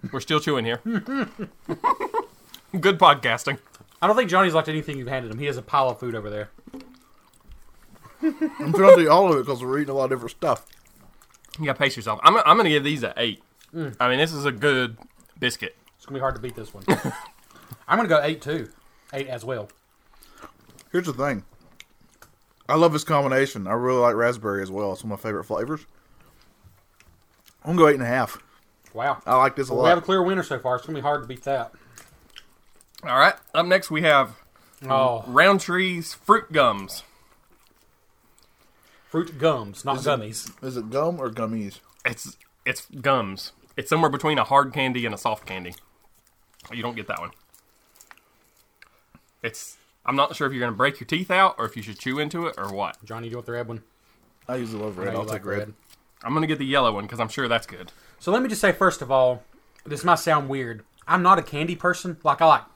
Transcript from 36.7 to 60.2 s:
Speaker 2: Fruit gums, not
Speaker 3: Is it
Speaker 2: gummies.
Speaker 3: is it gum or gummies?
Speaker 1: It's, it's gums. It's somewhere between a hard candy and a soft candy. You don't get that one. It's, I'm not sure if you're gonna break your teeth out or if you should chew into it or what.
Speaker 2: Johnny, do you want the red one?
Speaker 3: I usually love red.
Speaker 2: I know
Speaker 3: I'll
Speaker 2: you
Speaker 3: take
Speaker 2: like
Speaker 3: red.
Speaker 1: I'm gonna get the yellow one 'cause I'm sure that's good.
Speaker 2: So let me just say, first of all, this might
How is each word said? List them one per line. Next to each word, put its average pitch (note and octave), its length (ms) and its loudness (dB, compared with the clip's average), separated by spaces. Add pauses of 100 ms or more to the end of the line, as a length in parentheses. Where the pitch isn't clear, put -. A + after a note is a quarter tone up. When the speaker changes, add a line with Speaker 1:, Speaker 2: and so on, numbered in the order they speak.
Speaker 2:
Fruit D#3+ 300 -6
gums, B2 460 -2
not C3+ 140 -2
Speaker 3:
Is B2 80 -4
it D3 40 2
Speaker 2:
gummies. A2+ 540 -6
Speaker 3:
is B2+ 120 -10
it A2 140 -8
gum D#3 300 -2
or B2+ 100 -4
gummies? A2 500 -6 (240)
Speaker 1:
It's, - 320 -6 (280)
it's - 220 -6
gums. A#2+ 640 -4 (260)
It's A2+ 120 -8
somewhere D#3+ 220 4
between C#3+ 280 -2
a A2+ 60 2
hard C#3 280 2
candy B2+ 320 -2
and A2 80 -4
a G2+ 60 -10
soft - 280 -4
candy. F2+ 280 -10 (1000)
You A#2 100 -10
don't A#2+ 120 -6
get G#2+ 140 -12
that G#2 100 -6
one. F2 140 -10 (2000)
It's, - 360 -12 (280)
I'm B2+ 80 -4
not D3 220 -2
sure D3 100 -4
if C3+ 60 -4
you're B2+ 80 -6
gonna A#2 160 -4
break C#3 240 -2
your A#2+ 80 -16
teeth F3+ 220 -4
out F#3+ 280 2
or A2+ 60 -4
if A2 120 -8
you A2+ 60 -12
should G#2 160 -14
chew C3 220 -6
into E3 260 -6
it - 100 -6
or G2 160 -8
what. G2 320 -8
Speaker 2:
Johnny, A2+ 220 -12
do A2+ 60 -12
you A#2+ 60 -10
want A#2 80 -14
the A#2+ 60 -10
red A#2+ 140 -6
one? A2+ 160 -12 (640)
Speaker 3:
I B2 80 -6
usually A2+ 260 -8
love G#2 140 -8
red. F#2+ 120 -6
Speaker 2:
I F#2+ 40 -6
know F#2+ 60 -4
Speaker 3:
I'll G#2 60 -6
Speaker 2:
you G#2+ 80 -8
Speaker 3:
take G2+ 120 -10
Speaker 2:
like G2 140 -4
Speaker 3:
red. G#2 160 -10 (480)
Speaker 1:
I'm A#2+ 120 -6
gonna D#3 120 0
get D3+ 120 -4
the C#3 80 -6
yellow C3 260 2
one G2+ 160 -6
'cause A2+ 100 -12
I'm A2 100 -2
sure B2+ 200 -4
that's A#2 180 0
good. - 240 -18 (300)
Speaker 2:
So F3 100 -4
let A#3+ 120 2
me C4 60 -4
just G#3+ 120 -6
say, G3+ 100 4
first F3+ 320 2
of B2+ 80 -8
all, B2+ 320 4 (420)
this D3 200 -10
might E3+ 160 4